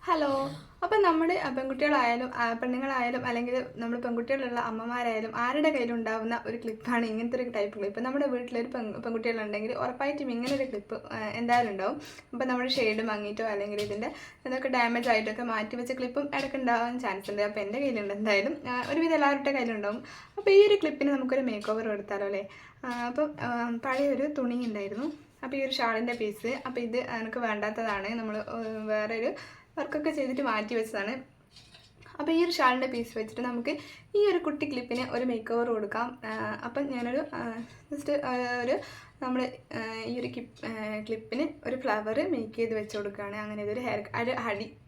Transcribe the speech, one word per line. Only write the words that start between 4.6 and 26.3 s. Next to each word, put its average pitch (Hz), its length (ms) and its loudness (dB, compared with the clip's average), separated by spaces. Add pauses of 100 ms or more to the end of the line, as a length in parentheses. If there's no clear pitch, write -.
ആരുടെ 294 240 4
കയ്യിലുണ്ടാവുന്ന 233 640 0 (120)
ഒരു 220 160 -4
ക്ലിപ്പാണ് 233 480 0
ഇങ്ങനത്തെ 233 300 -2
ഒരു 240 140 -4
ടൈപ്പ് 208 240 -2
ക്ലിപ്പ്. 202 260 -4
നമ്മുടെ 277 280 2
വീട്ടിലൊരു 240 420 -2
പെൺ-, 220 180 -4 (100)
പെൺകുട്ടികളുണ്ടെങ്കിൽ 220 680 -2
ഉറപ്പായിട്ടും 269 640 -2
ഇങ്ങനെ 254 200 0
ഒരു 269 80 0
ക്ലിപ്പ്, 220 320 -6 (200)
ആ, - 20 -6 (220)
എന്തായാലും 240 320 4
ഉണ്ടാവും. 196 260 -2 (360)
അപ്പം 254 140 -2
നമ്മുടെ 254 300 0
ഷെയ്ഡ് 220 320 2
മങ്ങിയിട്ടോ 208 340 -4 (100)
അല്ലെങ്കിൽ 208 340 -2
ഇതിൻ്റെ 214 240 -4 (340)
ഇതൊക്കെ 262 320 -2
ഡാമേജ് 240 360 2
ആയിട്ടൊക്കെ 214 300 2
മാറ്റി 220 380 -2
വെച്ച 240 180 -4
ക്ലിപ്പും 254 260 -2 (120)
ഇടയ്ക്ക് 269 240 -2
ഉണ്ടാവാൻ 240 380 2
ചാൻസ് 196 320 -4
ഉണ്ട്. 208 100 0
അപ്പം 208 240 0
എൻ്റെ 208 140 -4
കയ്യിലുണ്ട് 220 340 0
എന്തായാലും. 214 420 2 (160)
ആ, 247 200 -2
ഒരുവിധം 330 280 4
എല്ലാവരുടെ 277 380 4
കയ്യിലുണ്ടാവും. 226 440 -2 (360)
അപ്പം 403 200 4
ഈ - 100 12
ഒരു 403 140 8
ക്ലിപ്പിന് 285 340 2
നമുക്കൊരു 262 260 2
മേക്ക് 214 300 -2
ഓവർ 226 160 0
കൊടുത്താലോ 202 380 -2
അല്ലേ? 196 180 -2 (420)
ആ, 254 40 -4 (220)
അപ്പം, 302 180 2 (120)
ആ, 240 80 -2 (360)
പഴയൊരു 269 420 2 (120)
തുണി 240 200 0 (100)
ഉണ്ടായിരുന്നു. 208 400 -4 (340)
അപ്പം 262 140 -4
ഈ 269 100 2
ഒരു 269 140 -2
ഷാളിൻ്റെ 233 320 2 (100)
പീസ്, 214 280 -2 (160)